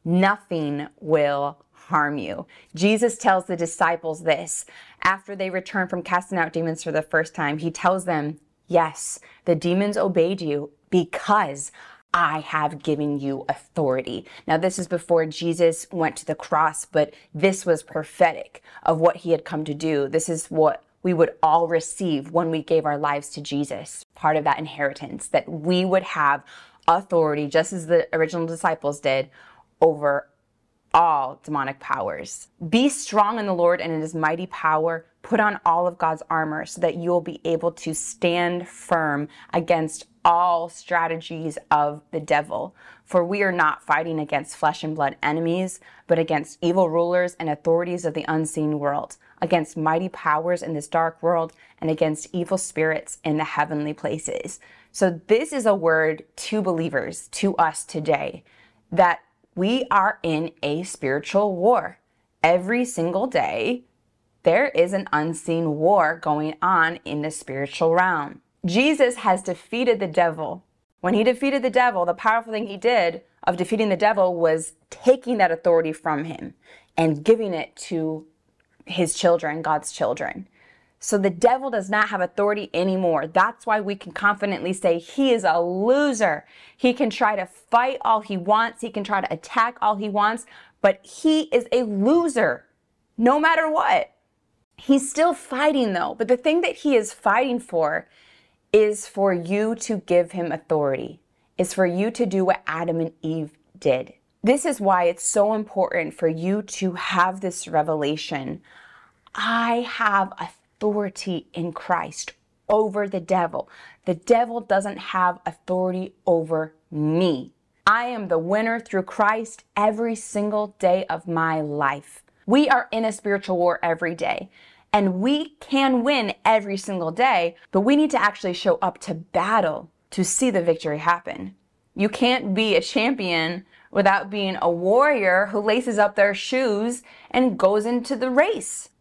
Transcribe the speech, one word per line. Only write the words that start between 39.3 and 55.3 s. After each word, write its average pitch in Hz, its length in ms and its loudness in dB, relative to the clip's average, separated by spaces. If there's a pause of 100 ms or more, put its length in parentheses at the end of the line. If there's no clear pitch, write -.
against 165 540 -2 (180)
all 175 440 2
strategies 165 880 -4 (100)
of 147 340 2 (100)
the 160 80 -4
devil. 147 560 -2 (280)
For 175 200 2
we 202 180 -2
are 196 80 0
not 165 320 2
fighting 160 380 0
against 143 360 -4
flesh 156 280 -2
and 156 100 -4
blood 143 260 -2
enemies, 165 600 -2 (260)
but 165 120 4
against 165 420 -2
evil 175 280 2
rulers 175 520 0
and 160 100 -4
authorities 170 540 0
of 156 100 -4
the 156 140 -6
unseen 156 500 -2
world, 143 380 -4 (240)
against 165 360 0
mighty 165 320 0
powers 165 540 -2
in 160 120 -6
this 147 120 -6
dark 165 360 0
world, 165 300 0 (280)
and 160 100 -2
against 156 420 -2
evil 180 260 -2
spirits 156 640 -4
in 151 120 -2
the 156 80 -2
heavenly 151 480 -2
places." - 680 -8 (320)
So 175 340 0
this 262 260 2